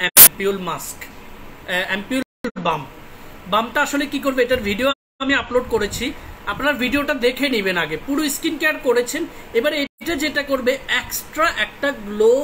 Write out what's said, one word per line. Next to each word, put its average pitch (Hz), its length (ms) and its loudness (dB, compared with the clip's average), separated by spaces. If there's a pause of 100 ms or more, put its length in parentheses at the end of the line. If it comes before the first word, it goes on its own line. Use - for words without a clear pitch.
অ্যাম্পিউল 196 560 6 (100)
মাস্ক, - 380 -8
আহ, - 840 -6
অ্যাম্পিউল 202 320 -2 (460)
বাম। 156 140 0 (680)
বামটা 233 340 0
আসলে 285 260 0
কি 285 120 -2
করবে, 262 220 2
এটার 247 220 0
ভিডিও 208 200 2 (360)
আমি 269 180 2
আপলোড 247 320 0
করেছি, 208 300 -2 (480)
আপনারা 277 200 0 (100)
ভিডিওটা 277 320 0 (120)
দেখে 254 280 2
নেবেন 190 300 0
আগে। 156 120 -4 (100)
পুরো 285 160 0 (140)
স্কিন 320 240 -2
কেয়ার 311 160 2 (100)
করেছেন, 247 360 2 (360)
এবারে 302 260 2
এটা 302 300 -6 (100)
যেটা 294 260 -2
করবে, 254 220 2 (280)
এক্সট্রা - 460 -2 (200)
একটা - 220 -4 (180)
গ্লো 208 260 6 (120)